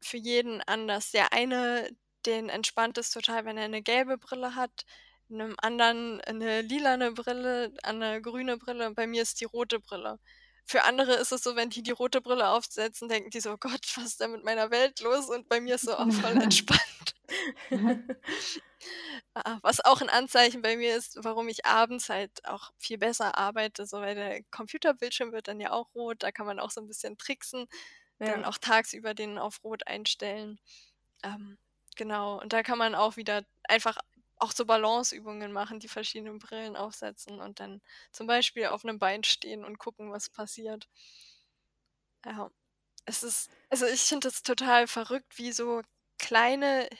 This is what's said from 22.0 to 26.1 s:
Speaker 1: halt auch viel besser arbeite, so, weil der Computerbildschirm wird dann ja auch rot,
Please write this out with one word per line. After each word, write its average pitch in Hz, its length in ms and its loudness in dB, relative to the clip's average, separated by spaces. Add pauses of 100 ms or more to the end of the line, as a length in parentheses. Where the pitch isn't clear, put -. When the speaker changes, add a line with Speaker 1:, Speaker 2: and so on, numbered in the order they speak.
Speaker 1:
halt 196 380 -6
auch - 320 -10
viel 220 200 -8
besser 220 400 0
arbeite, 208 480 -2
so, 202 140 -10
weil 202 140 -4
der 202 280 -6 (100)
Computerbildschirm 247 800 -2
wird 220 160 -8
dann 208 120 -8
ja 202 120 -4
auch 233 220 -4
rot, 233 280 -6